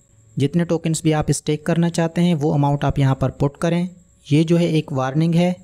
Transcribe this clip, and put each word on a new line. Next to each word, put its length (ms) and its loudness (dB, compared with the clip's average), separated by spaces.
जितने 280 0
टोकन्स 400 -4
भी 80 2
आप 200 0
स्टेक 340 -4
करना 240 2
चाहते 300 -2
हैं 140 4
वो 180 0
अमाउंट 320 0
आप 140 0
यहाँ 160 2
पर 180 -2
पुट 240 -2
करें। 320 -2
ये 180 2
जो 120 2
है 120 2
एक 240 -2
वार्निंग 420 0
है 300 2